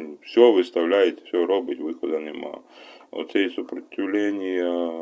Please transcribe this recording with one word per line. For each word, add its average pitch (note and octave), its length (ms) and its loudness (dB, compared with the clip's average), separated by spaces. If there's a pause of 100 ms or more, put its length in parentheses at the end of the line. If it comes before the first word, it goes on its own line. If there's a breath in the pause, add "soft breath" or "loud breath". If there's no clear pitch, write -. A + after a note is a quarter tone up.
(220)
все A#2+ 280 6
виставляється, F2+ 760 2
все F2 200 0
робить, F2+ 340 -2
виходу D#2 380 -6
нема. D2+ 420 -12 (500 loud breath)
Оце - 320 -2
і F#2 80 -2
сопротивлення F#2 1500 -4